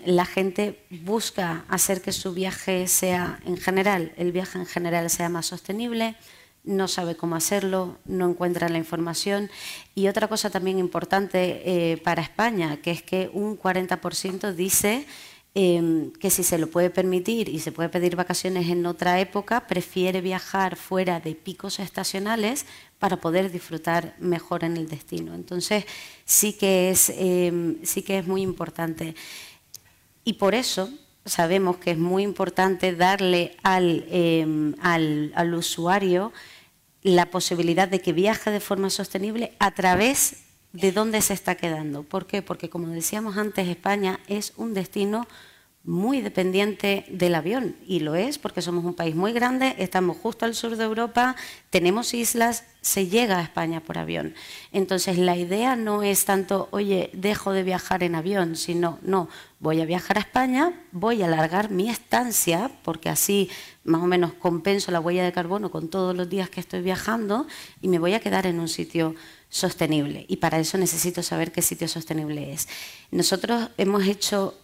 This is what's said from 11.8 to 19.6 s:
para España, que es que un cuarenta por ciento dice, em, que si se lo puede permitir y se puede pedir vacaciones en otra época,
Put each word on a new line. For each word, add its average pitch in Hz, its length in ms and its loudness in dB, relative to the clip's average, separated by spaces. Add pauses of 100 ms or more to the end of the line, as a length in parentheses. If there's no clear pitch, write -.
para 170 240 0
España, 170 560 0
que 170 140 -2
es 165 100 -6
que 185 320 -2
un 208 220 -2
cuarenta 185 440 0
por 170 140 -6
ciento 190 400 -4
dice, 202 520 0 (480)
em, 170 580 4
que - 180 -2
si 185 120 2
se 175 160 2
lo 160 120 0
puede 175 180 4
permitir 185 600 0
y 151 120 -4
se 151 120 -6
puede 165 160 -4
pedir 175 280 0
vacaciones 180 520 -2
en 175 180 0
otra 180 340 2
época, 208 460 -2